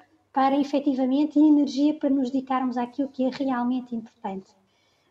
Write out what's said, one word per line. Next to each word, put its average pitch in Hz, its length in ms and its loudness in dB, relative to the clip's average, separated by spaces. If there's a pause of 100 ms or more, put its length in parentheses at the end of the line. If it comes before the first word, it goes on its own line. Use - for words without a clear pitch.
(380)
para 269 180 2
efetivamente, 285 840 0
e 302 80 8
energia 294 480 4
para 285 160 -2
nos 269 180 0
dedicarmos 262 480 -2
àquilo 254 320 -4
que 254 160 -4
é 262 60 0
realmente 254 640 -4
importante. 202 500 -10 (640)